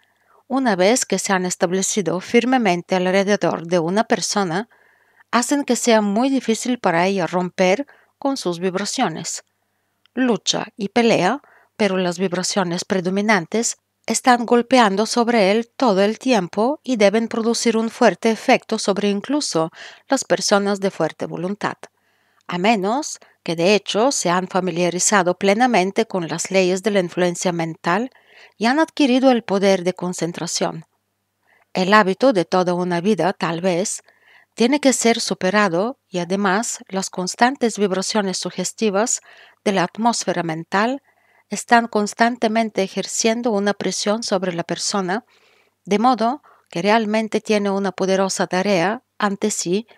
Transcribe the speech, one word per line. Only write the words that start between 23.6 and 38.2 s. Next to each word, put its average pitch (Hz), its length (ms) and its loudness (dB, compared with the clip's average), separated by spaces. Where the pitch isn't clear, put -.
hecho 208 360 0
se 180 200 -2
han 185 180 0
familiarizado 180 880 0
plenamente 202 680 2
con 170 220 -6
las 151 220 -6
leyes 185 320 2
de 220 80 0
la 202 100 2
influencia 180 520 -2
mental 170 580 -2
y 208 100 -2
han 269 140 2
adquirido 262 500 4
el 233 140 2
poder 190 400 2
de 180 100 0
concentración. 170 920 -6
El 185 220 2
hábito 214 380 4
de 180 120 2
toda 180 300 0
una 175 260 -2
vida, 180 320 0
tal 165 280 -4
vez, 185 420 -2
tiene 262 260 2
que 269 120 4
ser 233 280 2
superado 196 800 0
y 180 100 -6
además 190 720 -2
las 185 200 -6
constantes 233 720 -2
vibraciones 190 580 -2